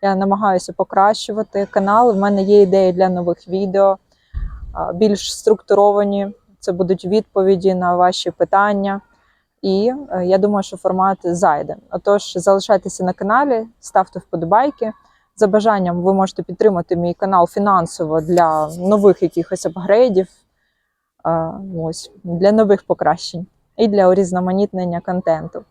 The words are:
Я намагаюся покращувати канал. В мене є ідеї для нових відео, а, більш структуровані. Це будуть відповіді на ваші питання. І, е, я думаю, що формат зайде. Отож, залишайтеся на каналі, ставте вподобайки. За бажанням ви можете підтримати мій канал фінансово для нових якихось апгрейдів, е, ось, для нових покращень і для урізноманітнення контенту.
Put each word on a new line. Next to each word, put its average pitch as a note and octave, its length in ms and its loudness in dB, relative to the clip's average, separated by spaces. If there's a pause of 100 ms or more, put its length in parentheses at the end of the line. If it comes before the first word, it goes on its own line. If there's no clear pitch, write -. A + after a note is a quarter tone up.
Я G3 140 0
намагаюся G3 580 -2
покращувати G3+ 960 -2
канал. G#3+ 420 2
В F#3+ 40 0
мене G3 260 0
є G#3 180 6
ідеї F#3+ 320 4
для F#3 160 2
нових F3 380 -4
відео, F#3+ 500 0 (760)
а, E3 200 -6
більш G3+ 440 -2
структуровані. G3+ 960 0 (260)
Це - 120 -6
будуть F#3 340 -4
відповіді F#3+ 720 0
на F3+ 200 -2
ваші F3+ 360 0
питання. G3 680 0 (640)
І, G3 280 0 (180)
е, F3+ 140 -4
я F#3 120 2
думаю, G3+ 260 0
що F#3+ 140 -12
формат F#3 460 0
зайде. E3+ 520 0 (160)
Отож, G3+ 440 -2
залишайтеся G3 680 0
на F3+ 100 -2
каналі, A3+ 540 -2 (120)
ставте - 400 -4
вподобайки. G#3+ 720 -2 (440)
За G#3+ 120 2
бажанням G3 540 0
ви F#3 120 2
можете F#3+ 300 -2
підтримати F3+ 520 0
мій F3 180 -2
канал F#3+ 340 2
фінансово E3+ 760 -2
для D#3+ 460 2
нових F#3+ 560 2
якихось F3 420 -4
апгрейдів, F#3+ 640 2 (1000)
е, E3 240 -2 (260)
ось, D#3+ 340 -10 (120)
для F3 280 0
нових G#3 320 2
покращень F3 640 -4 (300)
і A3+ 100 2
для G3+ 200 4
урізноманітнення F#3 920 0
контенту. E3+ 680 -6